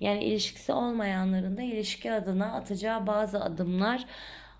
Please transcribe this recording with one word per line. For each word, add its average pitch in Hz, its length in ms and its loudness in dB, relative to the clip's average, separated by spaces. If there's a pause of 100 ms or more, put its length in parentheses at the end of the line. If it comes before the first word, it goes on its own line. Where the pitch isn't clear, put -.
Yani 202 240 2
ilişkisi - 480 0
olmayanların 190 840 2
da 247 60 -4
ilişki 226 500 -2
adına 196 400 2
atacağı 208 540 -2
bazı 208 380 2
adımlar 190 600 2 (560)